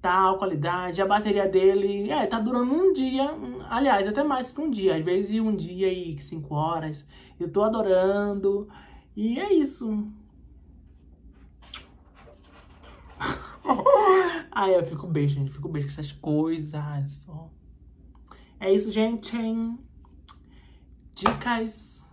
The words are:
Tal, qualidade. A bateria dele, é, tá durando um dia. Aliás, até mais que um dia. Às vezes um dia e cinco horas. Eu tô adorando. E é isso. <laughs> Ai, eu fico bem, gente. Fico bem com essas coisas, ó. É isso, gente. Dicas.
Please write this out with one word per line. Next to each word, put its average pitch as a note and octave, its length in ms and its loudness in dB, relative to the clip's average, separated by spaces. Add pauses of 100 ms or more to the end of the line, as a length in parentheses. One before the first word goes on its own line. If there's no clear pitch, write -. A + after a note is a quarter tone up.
Tal, F#3+ 380 2
qualidade. F3+ 640 -2
A - 20 2
bateria G3+ 420 2
dele, G3 600 4
é, C#4 160 0
tá A3+ 140 -2
durando B3 340 0
um F#4 180 4
dia. C4 380 0 (400)
Aliás, A#3 380 2
até G#3+ 160 -2
mais C4 280 -2
que - 80 -12
um D#4 120 -2
dia. F#3+ 240 2
Às D#3 100 -2
vezes G3+ 340 0
um A3 160 0
dia F3+ 380 -2
e E3+ 260 -8
cinco D3 360 -10
horas. D#3 500 -4 (340)
Eu E3+ 120 -6
tô G3 120 2
adorando. G3+ 1040 2 (460)
E A3+ 240 -2
é G4+ 140 2
isso. A3 540 0 (3000)
<laughs> F#4 1300 2
Ai, F#3+ 240 2
eu F3 80 4
fico D#3 220 -8
bem, D3+ 220 0
gente. C#3 240 -2
Fico - 180 -10
bem D3+ 140 -4
com C#3 60 -6
essas D3+ 220 -10
coisas, D3+ 1160 -4
ó. E3 220 -16 (1120)
É G3 140 4
isso, G#3 160 2
gente. A3 480 -2 (1800)
Dicas. - 1000 -4